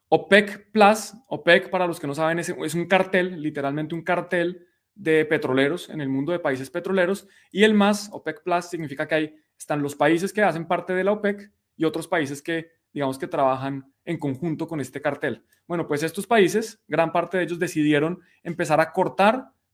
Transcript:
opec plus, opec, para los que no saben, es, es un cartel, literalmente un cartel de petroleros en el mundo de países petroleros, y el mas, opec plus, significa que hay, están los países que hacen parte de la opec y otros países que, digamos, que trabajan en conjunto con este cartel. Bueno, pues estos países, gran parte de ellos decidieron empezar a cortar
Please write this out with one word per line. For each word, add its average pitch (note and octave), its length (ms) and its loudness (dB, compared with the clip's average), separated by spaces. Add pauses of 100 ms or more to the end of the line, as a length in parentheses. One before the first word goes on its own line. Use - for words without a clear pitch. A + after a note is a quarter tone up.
opec - 640 2
plus, G#3+ 420 4 (140)
opec, F3 420 2
para F3+ 160 0
los E3+ 140 -4
que D3 80 -8
no C#3 80 -4
saben, D#3+ 240 0
es, E3 80 -6
es D#3+ 280 -6
un E3+ 100 -2
cartel, F#3 560 2
literalmente D3+ 520 -4
un E3 100 -8
cartel F3 640 -2 (280)
de D#3 320 2
petroleros D3+ 640 0
en D3+ 100 -10
el C#3+ 80 -4
mundo C3+ 240 -2
de F3 80 -2
países C3+ 300 -4
petroleros, F#3 580 -2 (240)
y F#3+ 120 2
el G#3+ 100 6
mas, G#3 400 2
opec - 280 -10
plus, F3 260 -2
significa D#3 380 -6
que D#3+ 100 -2
hay, D#3 200 -2 (220)
están D3 240 -4
los C#3+ 140 -4
países E3 360 2
que G#3+ 120 0
hacen E3 220 0
parte F3 280 -2
de F#3 100 0
la G3 80 2
opec G3+ 400 -4 (260)
y D#3 60 -2
otros D#3+ 240 -2
países C#3+ 340 -2
que, E3 300 -6 (220)
digamos, C3+ 260 -4
que D3+ 80 -6
trabajan C3+ 640 -2 (140)
en D#3+ 120 -4
conjunto D3+ 480 -4
con D#3+ 140 -8
este C3+ 220 -8
cartel. C#3 420 -4 (240)
Bueno, E3 180 -4
pues D3 180 -2
estos E3 220 -6
países, G#3+ 600 2
gran D#3+ 240 0
parte E3+ 260 -2
de F3+ 60 0
ellos E3+ 160 -6
decidieron D#3 600 0 (220)
empezar D#3 360 0
a D#3+ 140 0
cortar G3 580 2 (220)